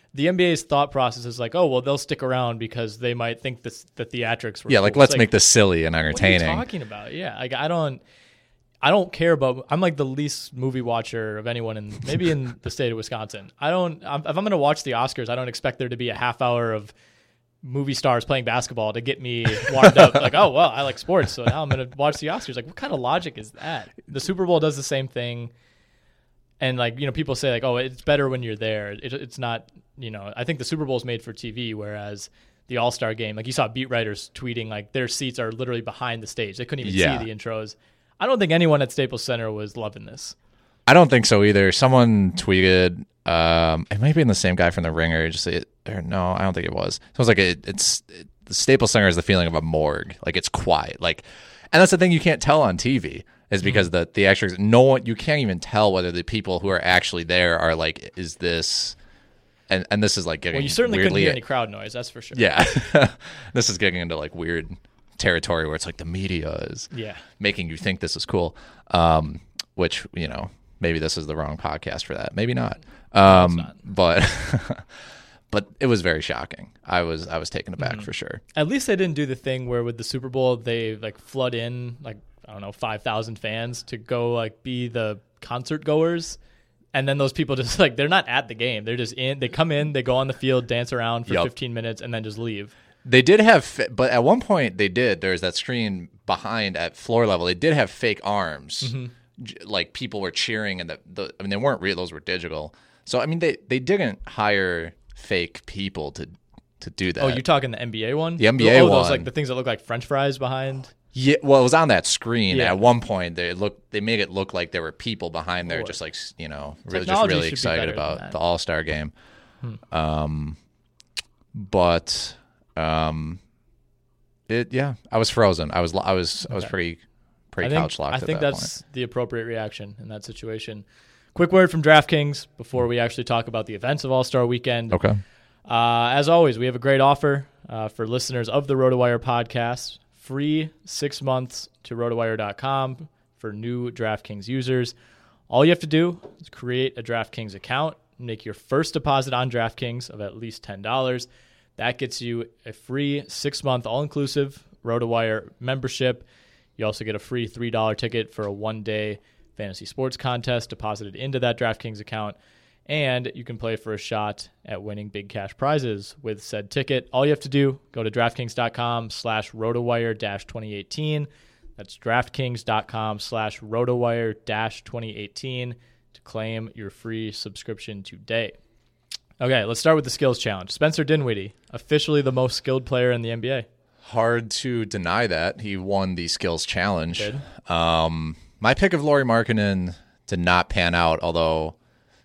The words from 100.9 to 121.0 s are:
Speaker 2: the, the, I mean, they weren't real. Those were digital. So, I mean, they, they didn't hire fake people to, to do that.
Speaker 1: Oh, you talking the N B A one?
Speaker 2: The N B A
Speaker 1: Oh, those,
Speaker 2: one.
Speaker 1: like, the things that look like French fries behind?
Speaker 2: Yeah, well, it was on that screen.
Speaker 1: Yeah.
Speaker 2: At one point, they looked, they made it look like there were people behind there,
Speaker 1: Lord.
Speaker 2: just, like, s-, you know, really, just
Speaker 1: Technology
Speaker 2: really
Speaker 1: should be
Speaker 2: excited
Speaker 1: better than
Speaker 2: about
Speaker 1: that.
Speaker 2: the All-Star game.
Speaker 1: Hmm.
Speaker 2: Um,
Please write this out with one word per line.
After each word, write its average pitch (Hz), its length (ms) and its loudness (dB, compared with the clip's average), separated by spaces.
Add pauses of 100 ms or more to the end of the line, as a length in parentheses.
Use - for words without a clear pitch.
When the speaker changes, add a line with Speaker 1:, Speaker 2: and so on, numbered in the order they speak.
Speaker 2:
the, 76 100 -10 (120)
the, 92 260 -10
I - 40 -12
mean, 98 80 -6
they 98 60 -2
weren't 127 260 0
real. 92 140 -2
Those 87 160 -6
were 76 80 -12
digital. 80 540 -6 (300)
So, 127 160 0
I 127 60 0
mean, 165 140 -2
they, 165 160 2 (120)
they 127 120 0
didn't 139 480 -2
hire 95 640 -2 (220)
fake - 500 -4
people 92 460 -8
to, 69 160 -12 (520)
to - 100 -14
do 92 220 -2
that. - 100 -2
Speaker 1:
Oh, 135 60 2
you 127 140 -2
talking 139 300 0
the 110 100 -10
N 120 80 -8
B 107 140 -6
A 123 100 -2
one? 165 220 -4
Speaker 2:
The 110 100 4
N 120 100 6
B 113 120 6
A 123 120 10
Speaker 1:
Oh, 123 80 10
those, 95 160 6
Speaker 2:
one. 85 60 2
Speaker 1:
like, 82 140 0
the 127 80 -6
things 147 160 -2
that 127 80 -2
look 127 100 -4
like 117 140 -4
French 120 260 -6
fries 139 320 0
behind? 131 500 -6 (280)
Speaker 2:
Yeah, 139 280 4
well, 139 160 10
it - 20 8
was 123 120 6
on 156 140 6
that 95 180 4
screen. 110 500 0
Speaker 1:
Yeah. 85 160 2
Speaker 2:
At 95 80 0
one 120 200 6
point, 90 360 -4
they 87 160 -2
looked, 101 400 -6
they 104 80 -2
made 110 180 0
it 98 120 -2
look 95 240 -4
like 87 180 -4
there 87 100 -2
were 80 80 -6
people 87 400 -8
behind 87 400 -6
there, 82 80 -2
Speaker 1:
Lord. 80 80 -6
Speaker 2:
just, - 140 -10
like, 80 140 -10
s-, - 240 -12
you 82 100 -10
know, 73 280 -12 (100)
really, - 180 -4
just - 40 -6
Speaker 1:
Technology 202 260 2
Speaker 2:
really 85 140 2
Speaker 1:
should - 20 -2
be - 20 -6
Speaker 2:
excited 82 300 0
Speaker 1:
better 80 100 -4
than - 80 -6
Speaker 2:
about 76 180 -4
Speaker 1:
that. 50 140 -14
Speaker 2:
the 90 60 -4
All-Star 82 440 0
game. 76 300 -6 (480)
Speaker 1:
Hmm. 117 140 -10 (180)
Speaker 2:
Um, 78 640 -2 (960)